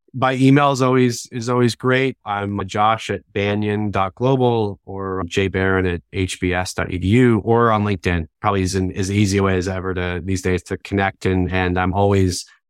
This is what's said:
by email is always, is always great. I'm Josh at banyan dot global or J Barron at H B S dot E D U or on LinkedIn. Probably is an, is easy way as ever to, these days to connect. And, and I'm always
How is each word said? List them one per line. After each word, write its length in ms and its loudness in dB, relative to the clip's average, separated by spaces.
by 200 0
email 400 4
is 80 -2
always, 500 2
is 160 -8
always 280 2
great. 500 0
I'm 420 -4
Josh 420 0
at 120 -4
banyan 580 -2
dot 260 -2
global 680 0
or 440 -6
J 200 0
Barron 380 0
at 160 -4
H 300 -4
B 120 0
S 200 -4
dot 180 -4
E 60 -6
D 100 -2
U 380 4
or 260 4
on 140 2
LinkedIn. 400 -2
Probably 220 0
is 120 -2
an, 160 0
is 180 -4
easy 300 2
way 160 2
as 140 -2
ever 240 -6
to, 280 -4
these 200 -4
days 220 -2
to 160 -8
connect. 460 -2
And, 280 0
and 260 0
I'm 140 0
always 520 2